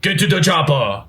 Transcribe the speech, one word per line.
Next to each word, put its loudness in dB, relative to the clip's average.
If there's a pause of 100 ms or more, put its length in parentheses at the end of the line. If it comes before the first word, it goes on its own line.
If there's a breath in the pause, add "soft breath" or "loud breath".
Get -2
to 2
the 2
chopper! 0